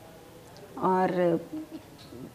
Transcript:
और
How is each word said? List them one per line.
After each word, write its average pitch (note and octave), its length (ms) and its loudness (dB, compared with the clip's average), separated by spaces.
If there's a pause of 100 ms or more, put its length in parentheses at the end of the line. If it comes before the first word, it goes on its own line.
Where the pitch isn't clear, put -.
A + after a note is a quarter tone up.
(800)
और F3+ 680 4 (880)